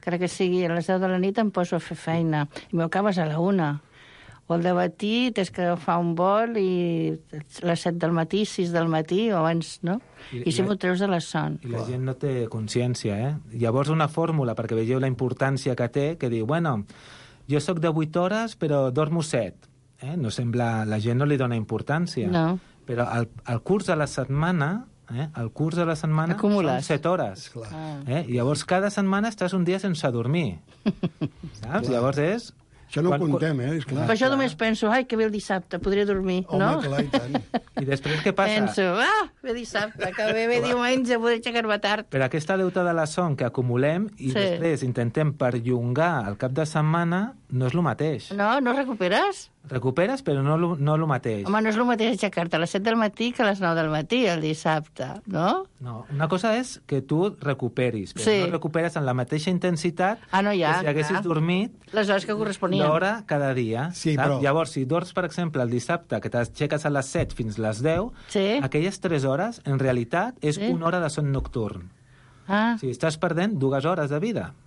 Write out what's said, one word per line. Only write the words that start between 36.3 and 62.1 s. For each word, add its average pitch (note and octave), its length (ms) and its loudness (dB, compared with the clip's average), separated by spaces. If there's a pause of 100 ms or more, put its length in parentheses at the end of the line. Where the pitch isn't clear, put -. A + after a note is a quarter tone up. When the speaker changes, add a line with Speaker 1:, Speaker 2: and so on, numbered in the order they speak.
Speaker 3:
Home, - 120 0
Speaker 1:
no? D#4 240 2
Speaker 3:
clar, C#3 160 -2
i - 80 -2
tant. C3+ 300 -2 (180)
Speaker 2:
<laughs> - 240 -6
I C#3 80 -2
després D3 320 -2
què F#3+ 160 0
passa? G#3 160 2
Speaker 1:
Penso, G#3 320 0 (160)
«Ah, F#4+ 300 2 (120)
bé B3+ 140 -4
dissabte, G#3+ 560 -4
que G#3+ 140 -2 (100)
bé, A3+ 100 2
bé A#3+ 140 2
diumenge, B3 560 2
podré A#3 240 2
aixecar-me A3+ 400 0
tard». G#3 320 0
Speaker 2:
Però C3+ 160 2
aquesta D#3+ 320 0
deuta F3+ 240 2
de F3 80 2
la E3 160 2
son E3+ 260 0
que C3 140 -2
acumulem C3+ 680 0
i C3+ 100 -4
Speaker 1:
Sí. C3 80 0
Speaker 2:
després E3+ 480 0
intentem B2+ 560 0
perllongar B2 880 0
el G2+ 80 -6
cap B2+ 160 -2
de D3+ 160 0
setmana E3+ 640 2 (180)
no B2+ 180 0
és B2 80 0
lo F3 80 2
mateix. D3 540 -2
Speaker 1:
No, G#3+ 240 2
no B3 160 2
recuperes? B3+ 720 0 (200)
Speaker 2:
Recuperes, E3+ 560 0
però C#3 180 0
no D3 160 2
lo, F3 180 0
no D3 220 2
lo E3 80 2
mateix. A#2 400 -2
Speaker 1:
Home, G#3 160 2
no A3 80 2
és G#3+ 80 0
lo B3 80 2
mateix A3+ 300 2
aixecar-te F3 400 -2
a D#3 40 2
les E3+ 140 0
set G3 80 0
del A3+ 160 2
matí A3+ 340 0
que B3 120 0
a - 20 4
les G3 140 2
nou E3+ 160 2
del D#3+ 160 2
matí, A3+ 340 0
el E3+ 160 2
dissabte, D#3 640 -2 (200)
no? G3+ 380 0 (160)
Speaker 2:
No, B2 300 -10
una D3 180 -2
cosa G3+ 300 2
és B3 280 -8
que C#3 160 0
tu E3 380 0
recuperis, B2 760 -2
però - 80 -6
Speaker 1:
Sí. G#3+ 160 4
Speaker 2:
no F3+ 100 2
recuperes E3 460 -2
en D3 100 0
la B2+ 80 2
mateixa D3+ 360 -2
intensitat F3+ 680 0 (120)
Speaker 1:
Ah, F#3+ 120 2
no, G3+ 80 2
ja, E3 240 2
Speaker 2:
que F3 60 2
si D3+ 80 0
haguessis D3+ 320 2
Speaker 1:
clar. - 20 -6
Speaker 2:
dormit F3 500 2 (200)
Speaker 1:
Les G#3 180 2